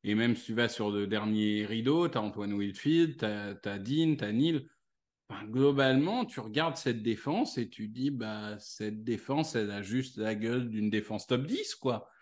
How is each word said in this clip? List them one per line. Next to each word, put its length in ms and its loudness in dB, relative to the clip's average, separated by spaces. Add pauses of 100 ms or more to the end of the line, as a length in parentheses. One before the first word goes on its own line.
Et 100 2
même 220 4
si 100 -14
tu 80 -6
vas 140 4
sur 220 -2
le 160 0
dernier 600 0
rideau, 420 2
t'as 120 0
Antoine 340 -4
Winfield, 640 2
t'as, 360 -4
t'as 240 -6
Dean, 380 2
t'as 160 -2
Neal. 340 2 (600)
Enfin, 180 -10
globalement, 800 4
tu 140 -10
regardes 380 -2
cette 260 -2
défense 560 -2
et 100 -4
tu 200 -10
dis, 220 -2
bah, 500 -6
cette 420 -6
défense, 540 -2
elle 160 0
a 100 -6
juste 360 -2
la 180 0
gueule 320 0
d'une 220 0
défense 360 -2
top 200 2
dix, 280 -4
quoi. 340 -2 (140)